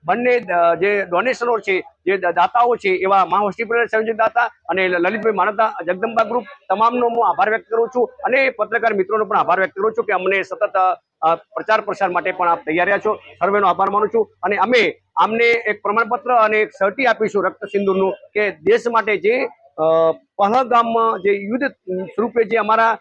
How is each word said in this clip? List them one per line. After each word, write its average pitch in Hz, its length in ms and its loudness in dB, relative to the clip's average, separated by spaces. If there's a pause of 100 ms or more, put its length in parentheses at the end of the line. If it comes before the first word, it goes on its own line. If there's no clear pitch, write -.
બંને, 240 320 0
અ, 175 380 2
જે 190 160 0 (140)
ડોનેશનો 226 540 -2
છે, 190 200 -2 (260)
જે 196 120 0
દ-, 180 140 -2
દાતાઓ 226 440 2
છે, 202 140 -4
એવા 190 360 2
મા 175 120 0
હોસ્પિટલ 208 480 -2
સંયોજક 220 320 -2
દાતા 226 300 0 (220)
અને 185 180 0
લ-, 180 120 0
લલિતભાઈ 208 340 0
માનવતા 196 400 0 (140)
જગદંબા 220 360 -2
ગ્રુપ, 233 220 -4 (240)
તમામનો 233 400 2
હું 233 200 0
આભાર 180 200 0
વ્યક્ત 220 200 -4
કરું 226 260 0
છું 240 120 2 (180)
અને 262 240 2
પત્રકાર 214 440 -2
મિત્રોનો 202 320 0
પણ 196 120 -2
આભાર 165 220 2
વ્યક્ત 190 140 0
કરું 214 180 -2
છું 220 140 -4
કે 202 80 -2
અમને 185 300 0
સતત, 202 340 -4 (440)
અ, 165 140 2
પ્રચાર 214 460 -2
પ્રસાર 196 280 -4
માટે 180 220 -2
પણ 180 160 -2
આપ 170 180 0
તૈયાર 175 220 0
રહ્યા 202 180 0
છો. 214 100 0
સર્વેનો 196 520 -2
આભાર 180 220 0
માનું 208 200 0
છું 220 160 0 (180)
અને 196 140 -2
અમે 214 260 2 (320)
આમને 214 280 2
એક 233 380 0
પ્રમાણપત્ર 220 500 -2
અને 214 260 4
એક 214 140 0
સર્ટી 208 340 -2
આપીશું 202 400 0
રક્ત 190 200 -6
સિંદૂરનું 190 480 0 (200)
કે 208 180 0
દેશ 190 400 0
માટે 220 260 0
જે, 202 180 0 (420)
અ, 156 80 0 (520)
પહલગામમાં 226 840 2
જે 202 100 2 (120)
યુદ્ધ 208 240 -4 (400)
સ્વરૂપે 226 360 -2
જે 220 140 -2
અમારા 220 440 2